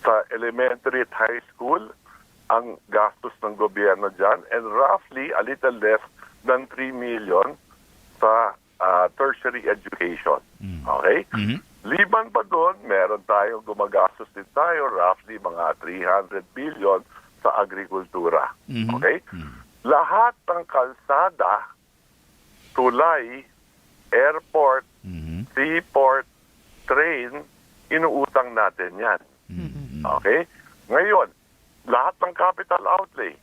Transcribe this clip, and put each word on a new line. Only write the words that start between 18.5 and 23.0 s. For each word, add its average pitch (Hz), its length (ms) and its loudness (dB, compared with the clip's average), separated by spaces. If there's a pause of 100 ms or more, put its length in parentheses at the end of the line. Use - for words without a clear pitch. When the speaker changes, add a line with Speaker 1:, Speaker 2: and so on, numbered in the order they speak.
Speaker 2:
Mhm. 113 320 -4
Speaker 1:
Okay? - 320 0
Speaker 2:
Mhm. 78 200 -14 (360)
Speaker 1:
Lahat 214 480 2 (160)
ng 175 160 -4
kalsada, 131 960 0 (1080)
tulay, 127 680 2 (720)